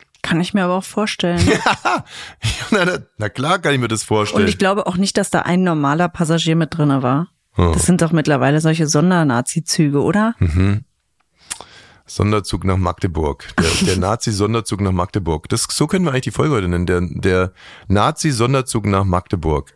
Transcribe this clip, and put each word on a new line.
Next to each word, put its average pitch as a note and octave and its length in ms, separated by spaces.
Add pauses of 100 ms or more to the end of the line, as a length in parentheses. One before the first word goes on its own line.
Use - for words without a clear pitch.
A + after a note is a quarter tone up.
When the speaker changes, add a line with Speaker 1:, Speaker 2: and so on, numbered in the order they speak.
(220)
Speaker 1:
Kann E3 200
ich F3+ 140
mir G3 80
aber F3+ 140
auch F#3+ 60
vorstellen. F3 560
Speaker 2:
<laughs> F3 120 (340)
Ja, F4+ 180 (680)
na, G3 140
na, F3+ 120 (220)
na G#2 100
klar D#3+ 300
kann D#3+ 160
ich C3 40
mir A#2 80
das A2 140
vorstellen. G#2+ 420
Speaker 1:
Und F#2 60
ich - 80
glaube G3+ 300
auch F3+ 100
nicht, G3 200
dass G3 120
da F3 140
ein F3+ 200
normaler D#3+ 460
Passagier E3 460
mit E3 200
drinne C#3+ 280
war. C#3 240 (260)
Speaker 2:
Hm. F2 200
Speaker 1:
Das E3+ 120
sind F3 160
doch E3 100
mittlerweile D3 480
solche D#3+ 280
Sondernazi-Züge, D3 1120
oder? G#3 380
Speaker 2:
Mhm. F#2+ 440 (1200)
Sonderzug G2+ 580
nach F#2+ 120
Magdeburg. D#2+ 680 (100)
Der, E2+ 80 (100)
Speaker 1:
<laughs> - 120
Speaker 2:
der F#2 100
Nazi-Sonderzug G#2 840
nach G2 100
Magdeburg. F2 580
Das, - 220
so - 160
können F#3 180
wir D3+ 60
eigentlich B2+ 120
die A2+ 80
Folge D3 240
heute F#2+ 120
nennen. F2 200
Der, F2+ 140
der F#2 500 (360)
Nazi-Sonderzug B2 1000
nach G2 160
Magdeburg. E2+ 720